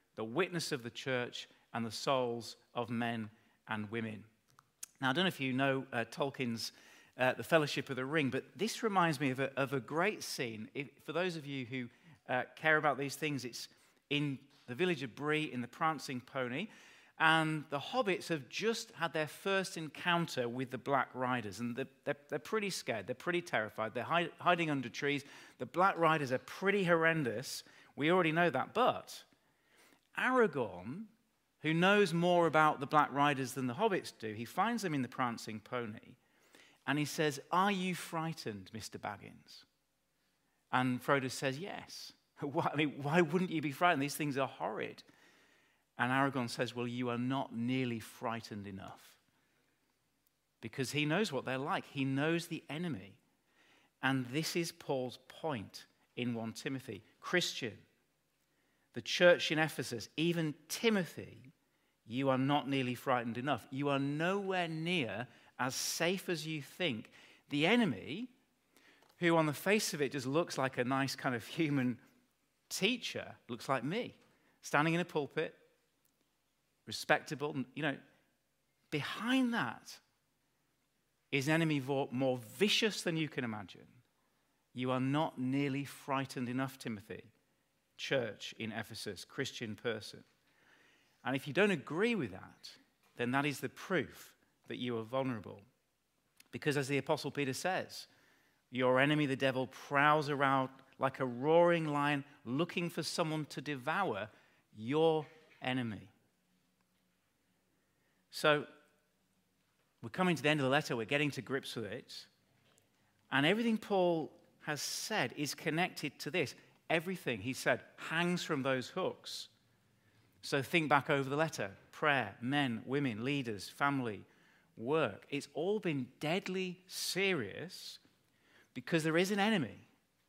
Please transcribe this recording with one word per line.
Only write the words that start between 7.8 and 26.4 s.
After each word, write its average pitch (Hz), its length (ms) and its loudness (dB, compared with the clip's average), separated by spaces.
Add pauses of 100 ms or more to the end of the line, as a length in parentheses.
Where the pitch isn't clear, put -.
of 135 80 -4
the 127 80 -4
Ring, 143 240 0
but 131 160 -2 (100)
this 185 280 -4
reminds 175 360 4
me 139 120 2
of 127 100 -2
a, 135 180 -2
of 135 140 0
a 139 80 0
great 165 420 -2
scene. 110 520 -6
If, 139 140 -6 (180)
for 156 80 -8
those 175 220 -2
of 147 100 -10
you 139 180 -6
who, 120 240 -6 (400)
uh, 127 140 0 (140)
care 156 200 6
about 147 220 2
these 139 180 -4
things, 143 300 -4
it's - 220 -10 (420)
in 143 280 0 (280)
the 123 80 -8
village 165 280 0
of 120 140 -8
Bree 151 340 0
in 123 120 -4
The 117 40 -6
Prancing 143 540 -2
Pony, 131 480 -4 (520)
and 156 500 4
the 143 100 -2
hobbits 202 480 -2
have 156 200 -2
just 220 440 -4
had 165 200 -2
their 156 140 0
first 190 500 -2
encounter 160 720 0
with 123 220 -4
the 127 80 -6
Black 135 360 0
Riders, 123 440 -2
and 120 160 -4
they're, 131 140 -4 (160)
they're, 143 120 -2 (120)
they're 151 100 -4
pretty 202 320 -2
scared, 110 380 -4
they're 127 60 -2
pretty 175 260 -2
terrified, 110 520 -2
they're 117 120 -4
hi-, 160 240 0 (100)
hiding 170 320 2
under 135 180 0
trees. 143 360 -2 (340)
The 127 80 -6
Black 170 320 4
Riders 156 320 4
are 127 80 0
pretty 196 460 0